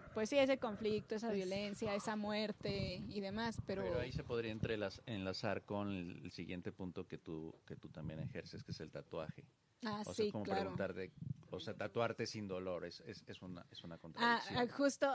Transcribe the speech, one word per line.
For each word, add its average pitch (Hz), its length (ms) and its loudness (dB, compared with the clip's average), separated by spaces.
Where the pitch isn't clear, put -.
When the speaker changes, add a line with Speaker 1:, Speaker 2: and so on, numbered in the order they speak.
Speaker 1:
Pues 220 160 2
sí, 285 80 6
ese 269 180 8
conflicto, 214 580 0
esa 220 120 -2
Speaker 2:
Pues 208 100 2
Speaker 1:
violencia, 202 580 0
esa 214 220 0
muerte 208 920 0
y 202 120 -2
demás, 214 360 0
pero 196 180 0
Speaker 3:
Pero 175 160 4
ahí 127 120 0
se - 120 0
podría 117 300 2
entrelaz-, 107 500 0
enlazar 98 640 0
con 101 260 0
el, 90 320 -2
el 98 60 -8
siguiente 90 420 -4
punto 90 340 -4
que 80 120 -6
tú, 80 360 -6
que - 100 -8
tú - 140 -12
también 78 300 -4
ejerces, - 440 -6
que 85 80 -8
es - 80 -6
el 78 100 -8
tatuaje. 78 540 -6
Speaker 1:
Ah, 214 220 -2
Speaker 3:
O - 80 -2
sea, 220 100 2
Speaker 1:
sí, 208 80 2
Speaker 3:
como - 120 0
Speaker 1:
claro. - 180 2
Speaker 3:
preguntar 92 320 0
de, 92 180 -4
o 92 100 -4
sea, 104 140 -6
tatuarte 113 520 2
sin 104 220 -4
dolor 90 380 -2
es, - 200 -10
es, 107 200 -10
es - 160 -12
una, 92 280 -8
es - 140 -12
una 85 120 -8
Speaker 1:
Ah, - 20 -14
Speaker 3:
contradicción. 233 600 2
Speaker 1:
ah, 247 160 6
justo 277 400 6